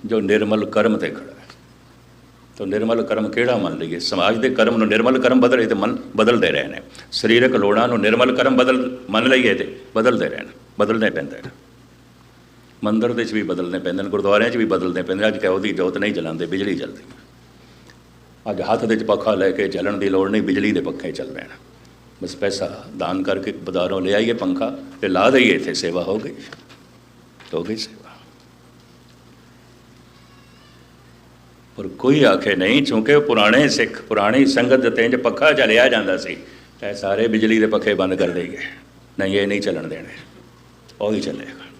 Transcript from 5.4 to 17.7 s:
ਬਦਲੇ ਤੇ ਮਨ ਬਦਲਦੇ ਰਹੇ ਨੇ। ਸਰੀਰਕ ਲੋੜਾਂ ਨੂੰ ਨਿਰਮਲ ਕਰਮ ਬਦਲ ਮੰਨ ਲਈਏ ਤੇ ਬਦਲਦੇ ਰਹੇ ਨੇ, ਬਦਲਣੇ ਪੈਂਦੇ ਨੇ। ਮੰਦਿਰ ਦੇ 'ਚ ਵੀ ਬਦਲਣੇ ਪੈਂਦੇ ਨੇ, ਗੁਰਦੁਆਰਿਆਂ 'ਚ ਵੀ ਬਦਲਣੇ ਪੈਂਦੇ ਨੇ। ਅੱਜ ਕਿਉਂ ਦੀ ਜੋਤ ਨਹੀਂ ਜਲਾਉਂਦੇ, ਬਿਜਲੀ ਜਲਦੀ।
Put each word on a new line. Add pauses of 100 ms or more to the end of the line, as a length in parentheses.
ਬਦਲੇ
ਤੇ
ਮਨ (180)
ਬਦਲਦੇ
ਰਹੇ
ਨੇ। (320)
ਸਰੀਰਕ
ਲੋੜਾਂ
ਨੂੰ
ਨਿਰਮਲ
ਕਰਮ
ਬਦਲ (120)
ਮੰਨ
ਲਈਏ
ਤੇ (140)
ਬਦਲਦੇ
ਰਹੇ
ਨੇ, (260)
ਬਦਲਣੇ
ਪੈਂਦੇ
ਨੇ। (1300)
ਮੰਦਿਰ
ਦੇ
'ਚ
ਵੀ
ਬਦਲਣੇ
ਪੈਂਦੇ
ਨੇ,
ਗੁਰਦੁਆਰਿਆਂ
'ਚ
ਵੀ
ਬਦਲਣੇ
ਪੈਂਦੇ
ਨੇ।
ਅੱਜ
ਕਿਉਂ
ਦੀ
ਜੋਤ
ਨਹੀਂ
ਜਲਾਉਂਦੇ,
ਬਿਜਲੀ
ਜਲਦੀ। (1500)